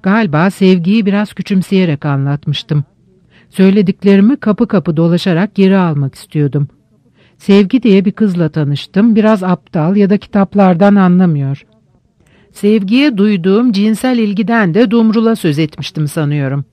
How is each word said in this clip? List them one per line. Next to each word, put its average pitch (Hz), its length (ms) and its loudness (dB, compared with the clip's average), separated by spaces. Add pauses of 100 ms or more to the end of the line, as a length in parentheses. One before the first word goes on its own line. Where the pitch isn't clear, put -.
Galiba 185 480 0
sevgiyi 190 560 0
biraz 202 260 -4
küçümseyerek 185 720 -2
anlatmıştım. 143 760 -4 (680)
Söylediklerimi 196 880 2
kapı 220 320 -2
kapı 170 280 -2
dolaşarak 170 580 0
geri 190 220 2
almak 147 380 -2
istiyordum. 143 540 -4 (720)
Sevgi 202 440 2
diye 196 220 2
bir 196 80 -2
kızla 175 360 -2
tanıştım. 160 680 -2
Biraz 214 260 2
aptal 180 540 -2
ya 202 140 2
da 202 80 0
kitaplardan 196 760 0
anlamıyor. 180 720 0 (840)
Sevgiye 220 640 0
duyduğum 202 560 0
cinsel 220 460 0
ilgiden 208 560 -2
de 214 160 2
Dumrul'a 226 460 0
söz 151 220 -2
etmiştim 151 500 -6
sanıyorum. 143 640 -4